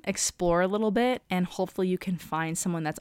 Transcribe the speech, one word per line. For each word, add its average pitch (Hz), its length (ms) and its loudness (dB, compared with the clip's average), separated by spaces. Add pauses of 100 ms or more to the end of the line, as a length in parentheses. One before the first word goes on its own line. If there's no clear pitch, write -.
explore 180 560 2
a 185 60 4
little 208 240 2
bit, 240 380 2
and 180 160 2
hopefully 185 440 -2
you 185 80 2
can 180 200 -4
find 160 400 -4
someone 170 260 -2
that's 156 180 -4